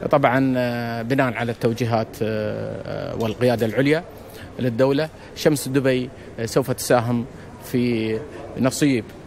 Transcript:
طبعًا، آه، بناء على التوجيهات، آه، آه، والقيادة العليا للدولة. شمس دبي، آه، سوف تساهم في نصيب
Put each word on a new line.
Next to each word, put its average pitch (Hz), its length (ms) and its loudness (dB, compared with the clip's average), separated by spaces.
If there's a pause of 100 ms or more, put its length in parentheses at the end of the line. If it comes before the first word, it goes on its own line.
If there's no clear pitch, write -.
(100)
طبعًا، 135 460 4
آه، 117 460 -2
بناء 127 320 2
على 117 180 -2
التوجيهات، 113 560 0 (140)
آه، 107 880 -4
آه، 107 100 -4
والقيادة 113 440 2
العليا 139 380 2 (540)
للدولة. 131 500 2 (280)
شمس 151 320 2
دبي، 131 420 2 (300)
آه، 117 60 -4
سوف 131 240 0
تساهم 120 540 2 (480)
في 113 460 0 (400)
نصيب 131 460 2 (220)